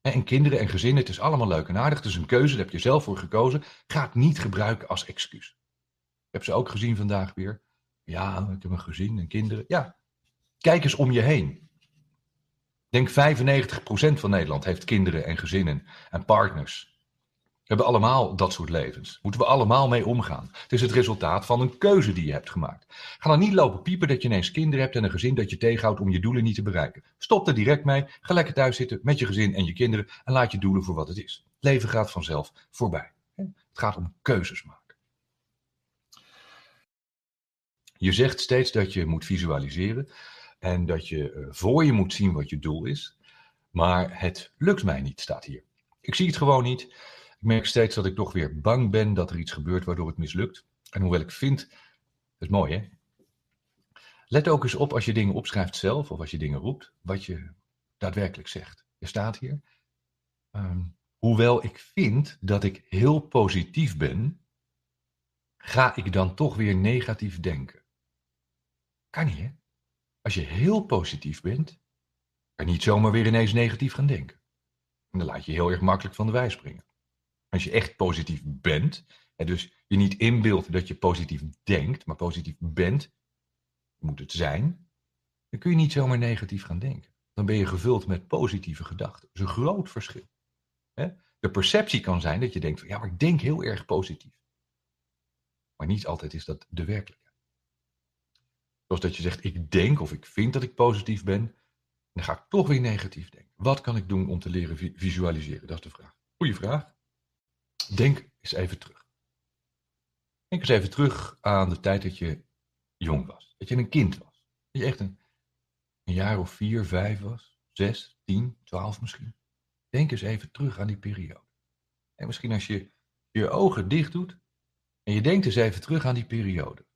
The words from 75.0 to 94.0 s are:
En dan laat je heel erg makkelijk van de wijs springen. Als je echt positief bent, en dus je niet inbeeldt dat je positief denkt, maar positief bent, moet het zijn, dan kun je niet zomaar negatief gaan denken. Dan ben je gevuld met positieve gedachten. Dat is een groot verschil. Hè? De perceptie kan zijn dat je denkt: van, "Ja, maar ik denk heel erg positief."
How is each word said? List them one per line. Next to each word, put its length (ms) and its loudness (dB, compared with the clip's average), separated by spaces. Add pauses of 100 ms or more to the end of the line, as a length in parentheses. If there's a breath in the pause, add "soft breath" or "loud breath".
En 100 -6
dan 80 -4
laat 180 -10
je 60 -8
heel 200 0
erg 100 -2
makkelijk 340 0
van 100 -2
de 60 -2
wijs 220 0
springen. 320 -16 (640)
Als 140 -2
je 80 -8
echt 240 0
positief 500 -4
bent, 600 -2 (300 soft breath)
en 100 -6
dus 280 -6 (140)
je 80 8
niet 220 6
inbeeldt 540 4
dat 160 0
je 80 -8
positief 480 0 (200)
denkt, 420 0
maar 100 -6
positief 440 -6
bent, 540 0 (840)
moet 220 -8
het 120 -16
zijn, 580 -4 (600)
dan 100 -12
kun 120 -2
je 60 4
niet 140 4
zomaar 260 0
negatief 460 -4
gaan 160 -6
denken. 340 -8 (200)
Dan 120 -2
ben 100 2
je 100 2
gevuld 420 0
met 200 -4
positieve 560 -4
gedachten. 380 -10
Dat 140 -20
is 60 -8
een 60 -2
groot 420 -2
verschil. 400 -14 (640)
Hè? 160 -6 (300 soft breath)
De 120 -2
perceptie 480 2
kan 220 0
zijn 180 -2
dat 140 -4
je 60 -4
denkt: 200 -4
van, 100 -20
"Ja, 80 -6
maar 100 -8
ik 120 -10
denk 220 2
heel 220 -2
erg 220 -6
positief." 480 -4 (1400)